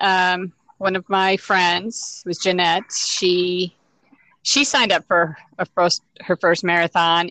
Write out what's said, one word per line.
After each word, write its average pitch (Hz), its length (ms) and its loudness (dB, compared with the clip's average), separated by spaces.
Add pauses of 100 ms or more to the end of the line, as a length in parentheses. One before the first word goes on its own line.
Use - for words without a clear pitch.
um, 180 520 0 (260)
one 190 180 0
of 185 120 -8
my 190 280 2
friends 185 920 -2
was 175 120 -4
Jeanette. 180 440 0 (100)
She, 180 840 -2 (680)
she - 220 0
signed 247 260 0
up 175 160 0
for 170 300 0 (220)
a 185 80 -4
first, - 360 0 (180)
her - 160 -2
first 170 280 2
marathon, 170 680 2